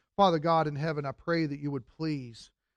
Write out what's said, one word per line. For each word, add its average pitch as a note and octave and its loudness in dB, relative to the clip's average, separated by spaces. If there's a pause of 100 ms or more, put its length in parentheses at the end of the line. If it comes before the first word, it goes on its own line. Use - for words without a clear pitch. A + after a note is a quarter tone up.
(160)
Father F#3 6
God D#3+ 2
in D3 -4
heaven, D3+ -4
I C3+ -6
pray E3+ -2
that C#3+ -4
you C#3+ -4
would C#3 -6
please, C#3 -8 (260)